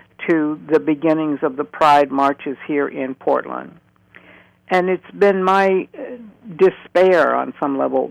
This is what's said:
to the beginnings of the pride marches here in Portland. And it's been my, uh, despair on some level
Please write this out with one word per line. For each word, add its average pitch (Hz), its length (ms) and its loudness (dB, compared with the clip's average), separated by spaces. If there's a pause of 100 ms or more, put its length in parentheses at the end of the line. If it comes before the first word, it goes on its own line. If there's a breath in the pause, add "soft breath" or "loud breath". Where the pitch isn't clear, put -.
(280)
to 156 300 0 (140)
the 156 80 6
beginnings 156 640 -2
of 139 140 -4
the 147 80 -4
pride 147 460 2
marches 139 460 -2 (100)
here 143 220 -2
in 131 260 -8
Portland. 127 640 -6 (920 soft breath)
And 185 200 0
it's 180 240 -4
been 190 320 2
my, 190 420 2 (120)
uh, - 40 -14 (540)
despair 175 800 2
on 131 260 -4
some 139 160 -4
level 135 340 -2